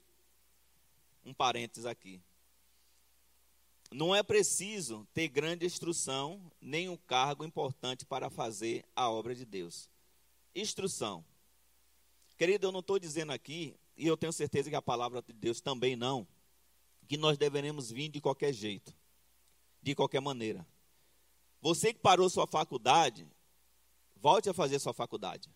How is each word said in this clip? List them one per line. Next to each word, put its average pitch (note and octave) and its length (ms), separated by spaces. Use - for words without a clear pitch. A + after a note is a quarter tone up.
um C3 120
parênteses A#2+ 500
aqui. F#2+ 340
Não D#3+ 240
é G#3 80
preciso F#3 880
ter D#3+ 140
grande D#3+ 400
instrução, E3 920
nem D#3 300
um F3 80
cargo C#3 480
importante C3 640
para C3 200
fazer A2+ 560
a B2 120
obra A2+ 280
de B2+ 100
Deus. F#2 420
Instrução. E3+ 680
Querido, F#3+ 300
eu F#3+ 60
não F#3+ 100
tô G3 160
dizendo D#3+ 340
aqui, D3+ 440
e D3+ 120
eu D#3+ 100
tenho E3 160
certeza C#3+ 340
que D3+ 80
a C#3+ 60
palavra B2 400
de - 100
Deus A#2 300
também B2+ 340
não, B2 320
que D3 100
nós D3+ 200
deveremos C#3+ 540
vir C#3 180
de D3 100
qualquer C#3+ 320
jeito, G#2 400
de C3+ 140
qualquer C#3 260
maneira. C#3 460
Você E3+ 320
que - 60
parou F#3 320
sua E3+ 160
faculdade, C3 800
volte F3 340
a F#3 60
fazer C#3 240
sua C3 140
faculdade. G2+ 640